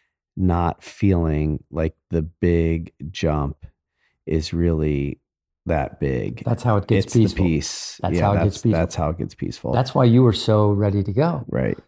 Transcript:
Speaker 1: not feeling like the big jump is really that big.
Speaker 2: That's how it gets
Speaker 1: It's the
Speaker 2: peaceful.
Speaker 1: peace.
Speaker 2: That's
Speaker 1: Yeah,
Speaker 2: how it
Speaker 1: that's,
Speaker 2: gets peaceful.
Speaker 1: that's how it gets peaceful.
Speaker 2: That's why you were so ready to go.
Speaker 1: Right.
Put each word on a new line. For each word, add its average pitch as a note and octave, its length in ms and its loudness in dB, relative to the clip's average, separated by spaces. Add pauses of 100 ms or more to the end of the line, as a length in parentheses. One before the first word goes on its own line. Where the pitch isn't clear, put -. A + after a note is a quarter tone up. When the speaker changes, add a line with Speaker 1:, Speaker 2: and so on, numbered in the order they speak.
(360)
Speaker 1:
not F2 480 0
feeling D#2 880 0
like D#2+ 240 -4 (140)
the E2+ 140 0
big E2 680 0 (200)
jump D2 540 -4 (600)
is D#2 280 -4
really D#2 680 -2 (460)
that D#2 320 -4
big. B1 460 -4
Speaker 2:
That's - 180 -2
how A2 140 2
it G2 100 -4
gets G2+ 200 2
Speaker 1:
It's - 60 -6
the A#2+ 80 4
Speaker 2:
peaceful. G2 240 2
Speaker 1:
peace. - 560 -4
Speaker 2:
That's F2 140 -2
Speaker 1:
Yeah, E2+ 80 2
Speaker 2:
how G2+ 80 4
it G2+ 40 2
Speaker 1:
that's, G2 100 2
Speaker 2:
gets G2 180 -2
peaceful. F#2+ 160 2
Speaker 1:
that's D#2+ 160 -2
how D#2 140 -2
it E2+ 80 -4
gets - 180 -8
peaceful. - 380 -8
Speaker 2:
That's B2+ 220 0
why C3+ 100 4
you A#2+ 180 6
were A#2 100 6
so G#2+ 380 2
ready G2+ 320 0
to G2 100 -4
go. C#3+ 340 -2
Speaker 1:
Right. A#1+ 300 -2 (100)